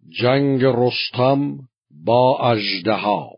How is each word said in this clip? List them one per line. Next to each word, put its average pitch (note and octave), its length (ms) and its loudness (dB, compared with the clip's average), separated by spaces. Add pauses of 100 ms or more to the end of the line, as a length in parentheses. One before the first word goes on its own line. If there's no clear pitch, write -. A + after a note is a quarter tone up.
جنگ C3+ 540 0
رستم C3 960 0 (460)
با B2+ 340 4
اژدها. G2+ 1000 -2